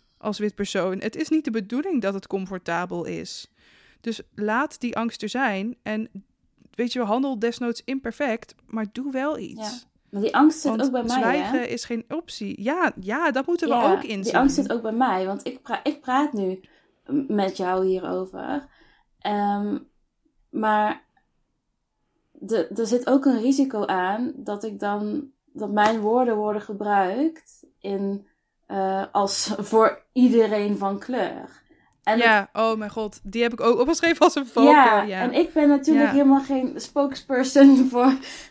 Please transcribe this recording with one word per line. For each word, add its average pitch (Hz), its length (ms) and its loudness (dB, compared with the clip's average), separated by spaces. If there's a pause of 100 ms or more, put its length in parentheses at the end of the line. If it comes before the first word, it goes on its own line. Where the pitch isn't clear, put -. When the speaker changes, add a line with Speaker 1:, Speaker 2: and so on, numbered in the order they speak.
(180)
Speaker 1:
Als 208 200 -6
wit 208 160 -4
persoon. 190 460 -2
Het - 160 -6
is 311 120 -4
niet 311 160 0
de 247 60 -4
bedoeling 240 520 -4
dat 196 120 -2
het 190 120 -10
comfortabel 180 800 -6
is. 170 460 -12 (500)
Dus 226 220 -8 (120)
laat 220 460 -4
die 240 160 -6
angst 226 260 -6
er 214 60 -8
zijn. 226 540 -4
En 214 260 -8 (600)
weet 233 220 -4
je, 254 100 -4
handel 247 360 -2
desnoods 233 460 -4
imperfect, 247 720 -6 (120)
maar 220 260 -6
doe 262 200 -8
wel 285 260 -4
iets. 220 420 -12
Speaker 2:
Ja. - 60 -20 (240)
Maar 196 120 -6
die - 120 -2
angst 302 260 6
zit 277 100 0
Speaker 1:
Want 226 120 0
Speaker 2:
ook 269 80 2
bij 240 120 -2
mij, 233 120 -2
hè? 262 60 2
Speaker 1:
zwijgen 247 480 0
is - 160 -8
geen 226 240 -8
optie. 220 540 -10
Ja, 302 380 0
ja, 269 300 -2
dat 262 160 -2
moeten 339 220 -2
we 233 60 2
Speaker 2:
Ja, 262 180 4
Speaker 1:
ook - 100 0
inzien. 196 200 -6
Speaker 2:
die 214 140 -2
angst 269 180 4
zit - 180 -2
ook 233 100 -2
bij 220 100 -4
mij. 214 340 0
Want 196 200 -6
ik 247 160 -10
pra-, 220 220 -6
ik 302 160 -4
praat 277 320 0
nu 190 280 -4 (460)
m-, - 280 -2
met 190 220 -2
jou 185 300 -2
hierover. 185 840 -6 (500)
Ehm, 208 600 -2 (720)
maar 214 540 0 (1300)
de, 202 360 -4
er 220 180 -4
zit 247 220 -2
ook 269 160 2
een 247 160 4
risico 269 460 0
aan 196 500 -2
dat 208 280 -8
ik 202 160 -10
dan, 208 500 -4 (220)
dat 208 180 -8
mijn 214 300 2
woorden 226 360 2
worden 208 260 -2
gebruikt 208 1040 -2 (120)
in, 196 480 -6 (400)
eh, 190 460 -2
als 202 420 -2
<laughs> 208 160 -6
voor 220 320 4 (100)
iedereen 214 680 4
van 196 200 -4
kleur. - 580 -6 (460)
En 220 160 2
Speaker 1:
Ja, 220 340 4
Speaker 2:
het 214 100 -2
Speaker 1:
oh 226 160 0
mijn 208 120 -10
god. 214 320 -8
Die 233 200 -4
heb 233 100 0
ik 233 80 -10
ook 233 200 4
opgeschreven 330 440 0
als - 100 4
een 277 120 -4
valkuil, 277 280 6
Speaker 2:
Ja, 226 280 8
Speaker 1:
ja. 190 180 -6
Speaker 2:
en 247 120 -2
ik 339 200 2
ben 294 160 4
natuurlijk 285 380 4
Speaker 1:
Ja. 269 60 2
Speaker 2:
helemaal 269 300 6
geen 262 380 -4
spokesperson 277 1000 4
<laughs> 254 80 2
voor, 247 280 4 (320)